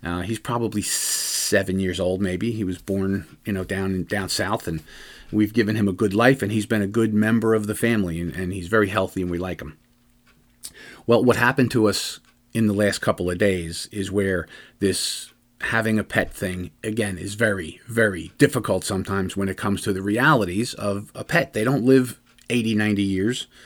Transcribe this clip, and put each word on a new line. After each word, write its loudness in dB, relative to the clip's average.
Uh, -4
he's -6
probably -4
seven -2
years -2
old, 0
maybe. -2
He -4
was -4
born, -2
you -4
know, -4
down, -2
down -4
south, -2
and -6
we've 2
given 2
him 4
a 0
good 0
life, 4
and -2
he's -2
been 0
a 0
good 0
member 4
of 0
the -4
family, 0
and, -4
and -4
he's -8
very 4
healthy, -2
and -2
we -2
like -6
him. -12
Well, 4
what 6
happened 4
to 4
us -4
in 2
the 2
last 2
couple -2
of -2
days 0
is -6
where 0
this -2
having 0
a 0
pet -2
thing, -6
again, -2
is -8
very, -2
very 0
difficult 2
sometimes -4
when -2
it -6
comes -2
to -2
the -4
realities 2
of -4
a -10
pet. 0
They 0
don't 2
live 4
eighty, 0
ninety 2
years 0